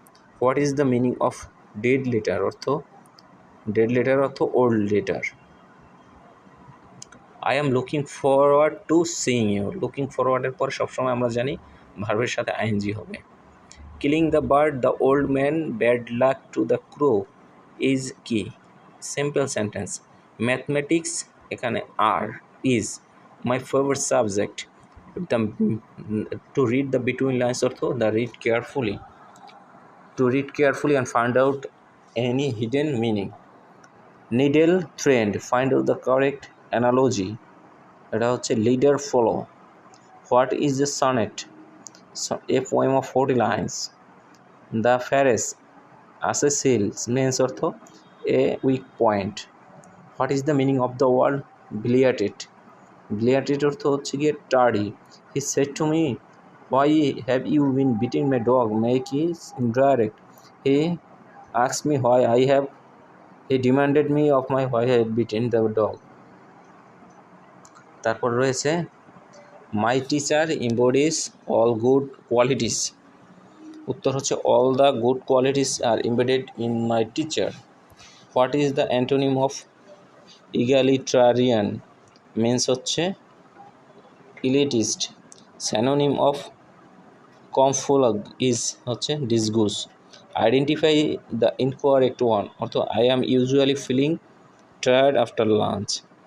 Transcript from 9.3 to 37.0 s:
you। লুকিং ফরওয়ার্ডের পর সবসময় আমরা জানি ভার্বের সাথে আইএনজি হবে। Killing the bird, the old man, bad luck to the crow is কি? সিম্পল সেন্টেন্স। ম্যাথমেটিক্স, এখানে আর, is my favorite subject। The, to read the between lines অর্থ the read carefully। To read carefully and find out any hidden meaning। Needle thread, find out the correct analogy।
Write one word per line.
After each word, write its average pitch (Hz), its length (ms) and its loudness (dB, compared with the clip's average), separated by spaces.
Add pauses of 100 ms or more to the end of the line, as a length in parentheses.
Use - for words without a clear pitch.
you। 101 80 -4 (160)
লুকিং 131 240 -6 (100)
ফরওয়ার্ডের 127 440 0
পর 135 80 -2 (120)
সবসময় 127 360 -4
আমরা 120 220 0
জানি 131 160 -2 (500)
ভার্বের 113 320 -2
সাথে 113 160 -4 (100)
আইএনজি 101 380 -2
হবে। 185 180 -14 (840)
Killing 156 340 2
the 147 160 2
bird, 147 220 4 (120)
the - 80 2 (140)
old 139 180 2 (120)
man, 143 180 0 (260)
bad 120 200 2 (200)
luck 135 160 2 (160)
to 131 80 0 (100)
the 120 80 0 (140)
crow 139 240 2 (760)
is 135 100 0 (260)
কি? 110 140 -2 (720)
সিম্পল 143 300 -2 (120)
সেন্টেন্স। 101 360 -6 (560)
ম্যাথমেটিক্স, 143 680 -2 (400)
এখানে 110 260 -6 (340)
আর, 85 120 -2 (500)
is 101 120 -2 (640)
my 127 80 0 (120)
favorite 139 420 0
subject। 104 460 -2 (720)
The, 123 80 0 (1160)
to 143 80 0 (100)
read 135 240 0
the 131 140 -2
between 131 340 0
lines 123 240 0
অর্থ 127 120 -10 (220)
the 110 160 2
read 117 140 -2 (140)
carefully। 117 520 -2 (1200)
To 131 60 2 (100)
read 139 160 -2 (100)
carefully 143 400 2
and 127 80 -4 (100)
find 120 260 2
out 139 180 0 (680)
any 135 180 -2 (120)
hidden 135 300 -2 (140)
meaning। 107 280 -2 (1080)
Needle 156 360 4 (260)
thread, 117 300 2 (200)
find 131 240 0
out 135 160 0
the 123 60 -2 (100)
correct 135 360 0 (360)
analogy। 123 500 2 (840)